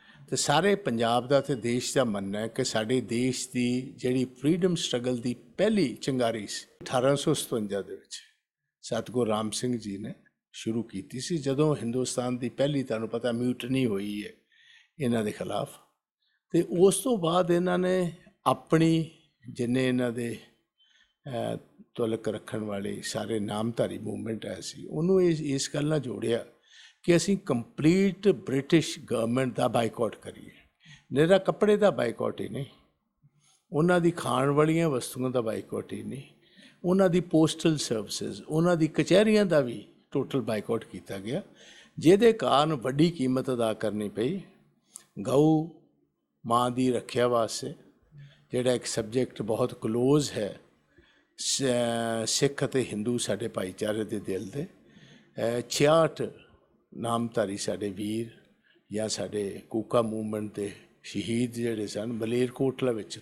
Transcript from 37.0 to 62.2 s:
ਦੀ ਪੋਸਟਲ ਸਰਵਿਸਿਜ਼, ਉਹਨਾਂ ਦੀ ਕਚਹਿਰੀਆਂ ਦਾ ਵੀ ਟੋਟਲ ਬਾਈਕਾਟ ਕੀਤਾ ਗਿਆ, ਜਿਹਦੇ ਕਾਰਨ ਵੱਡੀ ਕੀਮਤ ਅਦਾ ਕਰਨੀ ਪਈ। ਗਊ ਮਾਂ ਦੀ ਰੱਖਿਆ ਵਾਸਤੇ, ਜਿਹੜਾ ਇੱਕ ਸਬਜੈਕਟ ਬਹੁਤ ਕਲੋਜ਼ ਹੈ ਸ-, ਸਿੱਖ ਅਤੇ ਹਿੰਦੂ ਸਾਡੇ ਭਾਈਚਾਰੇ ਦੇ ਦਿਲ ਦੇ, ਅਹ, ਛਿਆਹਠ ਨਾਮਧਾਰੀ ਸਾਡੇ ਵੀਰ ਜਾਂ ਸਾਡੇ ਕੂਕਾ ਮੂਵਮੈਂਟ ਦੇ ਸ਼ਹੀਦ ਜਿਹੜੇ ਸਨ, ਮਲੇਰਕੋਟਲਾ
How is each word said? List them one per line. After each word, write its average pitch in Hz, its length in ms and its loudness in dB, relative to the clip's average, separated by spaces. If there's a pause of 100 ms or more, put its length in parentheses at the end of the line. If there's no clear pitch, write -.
ਦੀ 175 100 4
ਪੋਸਟਲ 160 580 4
ਸਰਵਿਸਿਜ਼, 110 640 -6
ਉਹਨਾਂ 170 360 2
ਦੀ 156 100 2
ਕਚਹਿਰੀਆਂ 208 580 4
ਦਾ 165 140 4
ਵੀ 120 280 -4 (240)
ਟੋਟਲ 135 300 0
ਬਾਈਕਾਟ 110 440 -2
ਕੀਤਾ - 320 -12
ਗਿਆ, 113 240 -6 (580)
ਜਿਹਦੇ 202 340 8
ਕਾਰਨ 143 400 4
ਵੱਡੀ 143 380 2
ਕੀਮਤ 131 380 0
ਅਦਾ 117 240 0
ਕਰਨੀ 104 360 -4
ਪਈ। 151 320 -2 (800)
ਗਊ 156 500 4 (760)
ਮਾਂ 123 260 4
ਦੀ 127 200 2
ਰੱਖਿਆ 120 360 0
ਵਾਸਤੇ, 120 460 0 (760)
ਜਿਹੜਾ 123 220 2
ਇੱਕ 120 120 -4
ਸਬਜੈਕਟ 117 560 -4
ਬਹੁਤ 113 320 -2
ਕਲੋਜ਼ 123 580 2
ਹੈ 101 280 -6 (800)
ਸ-, - 240 -4 (640)
ਸਿੱਖ 143 360 0
ਅਤੇ 135 200 0
ਹਿੰਦੂ 107 340 -2
ਸਾਡੇ 113 300 -4
ਭਾਈਚਾਰੇ 107 560 -4
ਦੇ 104 160 -6
ਦਿਲ 95 300 -6
ਦੇ, 143 160 -8
ਅਹ, - 1040 -8
ਛਿਆਹਠ 156 520 4 (760)
ਨਾਮਧਾਰੀ 113 600 -2
ਸਾਡੇ 101 320 -6
ਵੀਰ 104 380 -6 (640)
ਜਾਂ 107 180 -4
ਸਾਡੇ 98 600 -6
ਕੂਕਾ 113 320 0
ਮੂਵਮੈਂਟ 107 540 -6
ਦੇ 101 160 -6 (320)
ਸ਼ਹੀਦ 117 480 -4
ਜਿਹੜੇ 113 360 -4
ਸਨ, 104 180 -6
ਮਲੇਰਕੋਟਲਾ 123 840 -2